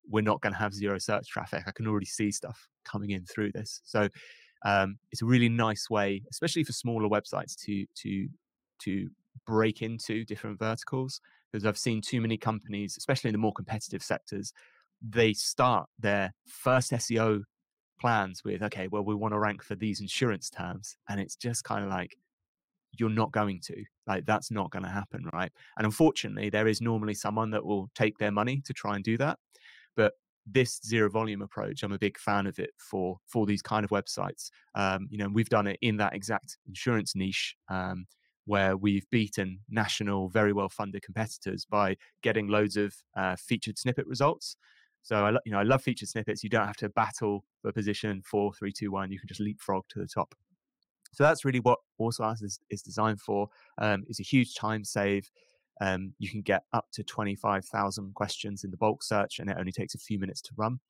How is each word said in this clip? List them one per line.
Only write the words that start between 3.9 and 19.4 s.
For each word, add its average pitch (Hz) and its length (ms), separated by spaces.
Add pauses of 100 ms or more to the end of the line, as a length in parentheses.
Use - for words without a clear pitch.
um, 98 340 (120)
it's 117 120
a 113 40
really 120 220
nice 113 400
way, 101 420
especially 165 340
for 123 80
smaller 113 360
websites, 104 560
to, 98 220 (160)
to, 98 260 (520)
to 95 280 (380)
break 110 340
into 113 440
different 107 340
verticals. 131 600 (300)
Because 107 140
I've 107 140
seen 110 240
too 123 180
many 113 160
companies, 104 600
especially 135 300
in 107 60
the 107 40
more 110 140
competitive 104 500
sectors, - 500 (540)
they 110 280
start 123 540 (100)
their 101 340 (140)
first - 460
S 120 180
E 113 100
O 107 220 (580)
plans 101 440
with, 98 180
"Okay, 101 260
well, 104 160
we 104 100
wanna 107 240
rank 104 240